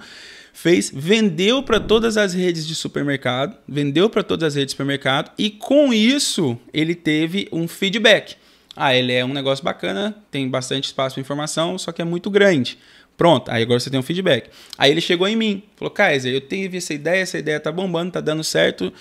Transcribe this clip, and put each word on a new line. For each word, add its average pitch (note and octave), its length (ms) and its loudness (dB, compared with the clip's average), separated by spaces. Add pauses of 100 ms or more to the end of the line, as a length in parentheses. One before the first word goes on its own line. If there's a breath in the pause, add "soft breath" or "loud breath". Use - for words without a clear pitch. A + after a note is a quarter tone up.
(520 loud breath)
Fez, F#3 400 2
vendeu G3+ 720 2
pra A3 160 0
todas A3 380 2
as G3+ 180 2
redes F3 320 0
de D#3+ 80 -6
supermercado, C#3 840 -4 (120)
vendeu D3 420 2
pra G#3 140 0
todas E3 240 0
as C#3 80 -2
redes C#3 140 0
de - 20 -8
supermercado C#3 640 -2
e G#3 120 0
com C#4 440 4
isso G#3+ 640 2 (160)
ele D#3+ 220 0
teve E3 560 0
um E3 160 -4
feedback. G3 640 2 (400 loud breath)
Ah, C#3+ 180 0
ele B2+ 200 2
é B2+ 120 0
um C3 80 -4
negócio C3+ 320 -2
bacana, F#3+ 520 -4 (160)
tem C3+ 160 -2
bastante C3+ 380 -4
espaço C3+ 280 -4
pra C#3 60 -6
informação, D3+ 580 -4
só E3+ 140 -8
que E3+ 100 -8
é - 20 -4
muito E3+ 240 -4
grande. F#3+ 480 4 (400 soft breath)
Pronto, F3 360 4
aí A#2 100 0
agora A#2+ 160 2
você B2 100 -6
tem C3+ 120 -2
um - 20 0
feedback. E3+ 480 -2 (260 loud breath)
Aí C#3 140 4
ele D#3 100 2
chegou F3+ 280 0
em A3 80 0
mim, G#3+ 260 -2 (140)
falou, - 160 -8
Kaiser, C#3 420 0
eu C3+ 60 -2
tive F3+ 380 -6
essa E3+ 140 -8
ideia, D#3+ 280 -2
essa F3+ 180 -4
ideia D3+ 220 -4
tá D3+ 100 -6
bombando, F3 400 -4
tá D#3+ 100 -6
dando D#3 220 -4
certo. F3 580 -2